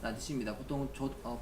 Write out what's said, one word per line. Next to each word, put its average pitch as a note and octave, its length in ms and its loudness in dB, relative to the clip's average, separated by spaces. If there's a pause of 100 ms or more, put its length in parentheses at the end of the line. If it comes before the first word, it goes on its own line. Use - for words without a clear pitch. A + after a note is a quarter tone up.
라는 A2+ 180 0
뜻입니다. A2+ 380 0
보통 C#3 360 2
조-, C3+ 300 0
어, A#2 200 -2